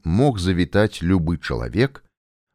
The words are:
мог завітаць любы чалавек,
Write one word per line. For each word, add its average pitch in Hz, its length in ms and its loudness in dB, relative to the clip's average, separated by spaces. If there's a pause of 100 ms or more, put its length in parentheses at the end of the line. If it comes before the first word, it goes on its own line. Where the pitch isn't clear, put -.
мог 110 340 2
завітаць 92 640 0
любы 85 400 0
чалавек, 64 600 -4 (500)